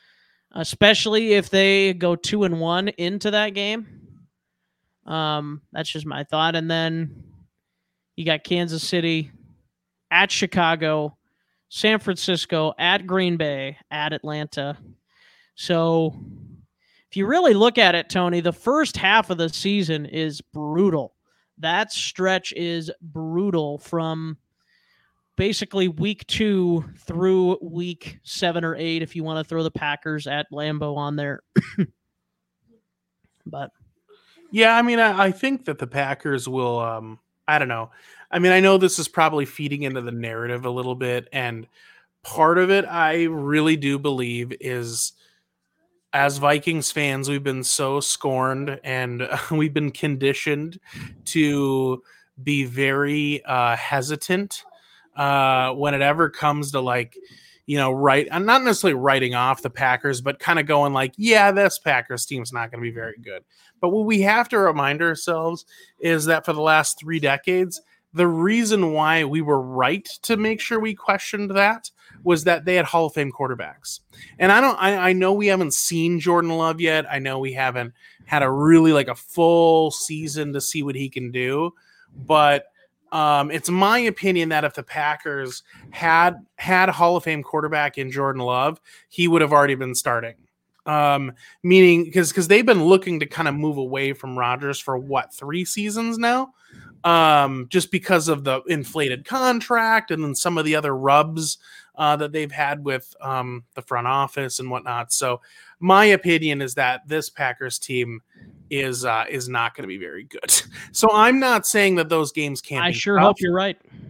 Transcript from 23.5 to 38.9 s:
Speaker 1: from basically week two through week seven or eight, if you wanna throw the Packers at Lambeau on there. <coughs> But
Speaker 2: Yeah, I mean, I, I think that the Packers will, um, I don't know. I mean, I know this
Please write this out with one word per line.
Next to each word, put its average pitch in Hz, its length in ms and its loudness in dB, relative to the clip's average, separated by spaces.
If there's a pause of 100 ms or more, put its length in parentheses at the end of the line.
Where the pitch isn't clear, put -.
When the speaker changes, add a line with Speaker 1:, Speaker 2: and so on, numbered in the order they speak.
Speaker 1:
from 160 600 -6 (1000)
basically 196 520 -2
week 175 380 -4
two 180 580 0 (140)
through 185 640 0
week 175 600 -10
seven 170 420 -4
or 160 120 -4
eight, 165 260 -4
if 160 140 -10
you 160 80 -6
wanna 156 200 -6
throw 165 180 -4
the 160 80 -4
Packers 147 560 -6
at 147 260 -6
Lambeau 147 440 -6
on 147 200 -6
there. 143 260 -6 (340)
<coughs> 196 100 0 (1600)
But 143 240 -12 (800)
Speaker 2:
Yeah, 220 260 4
I 240 60 6
mean, 240 160 2
I, 202 280 4
I 190 60 2
think 262 320 -4
that 147 140 -6
the 135 80 -6
Packers 139 640 -4
will, 123 300 -2
um, 113 400 -8 (300)
I 151 100 4
don't 135 100 0
know. 113 220 -8 (400)
I 175 80 -2
mean, 180 140 6
I 185 80 8
know 190 180 6
this 185 200 2